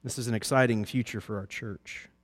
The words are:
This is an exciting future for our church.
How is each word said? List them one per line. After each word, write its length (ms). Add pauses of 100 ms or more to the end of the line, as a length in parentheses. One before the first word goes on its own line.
This 140
is 100
an 60
exciting 500
future 380
for 160
our 80
church. 640 (140)